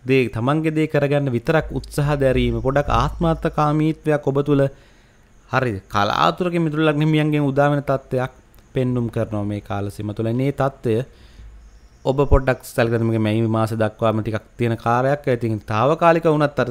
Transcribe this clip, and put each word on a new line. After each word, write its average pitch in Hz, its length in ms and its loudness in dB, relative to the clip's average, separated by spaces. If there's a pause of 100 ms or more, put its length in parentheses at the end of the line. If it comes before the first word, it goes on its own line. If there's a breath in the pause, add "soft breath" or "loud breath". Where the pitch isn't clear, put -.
දේ, 127 240 2
තමන්ගේ 151 420 -2
දේ 156 160 0
කරගන්න 143 460 0
විතරක් 151 400 -2
උත්සාහ 143 420 -2
දැරීම, 127 460 0
පොඩක් 139 280 0
ආත්මාර්ථකාමීත්වයක් 151 1400 0
ඔබ 139 160 0
තුළ 139 200 4 (840 soft breath)
හරි 123 380 -2
කලාතුරකින් 170 720 0
මිතුරු 156 240 0
ලග්න 151 180 2
හිමියන්ගෙන් 151 420 2
උදා 143 240 2
වෙන 143 140 0
තත්ත්වයක් 131 500 -4 (360)
පෙන්නුම් 123 400 -2
කරනවා 107 360 -4
මේ 104 160 -6
කාල 101 280 -6
සීම 104 240 -8
තුළ. 113 180 -4
මේ 131 200 0
තත්ත්වය 135 440 -2 (1080 soft breath)
ඔබ 135 120 0 (120)
පොඩ්ඩක් 131 340 4
සැලකලා 117 380 -2
මේ 113 180 0
මේ 110 280 0
මාස 110 260 0
දක්වාම 110 460 -2
ටිකක් 107 340 -6
තියෙන 117 240 -2
කාර්යයක්. 131 500 0
ඉතින් 117 340 -2
තාවකාලික 160 640 2
වුණත් 151 340 2
අර 120 120 0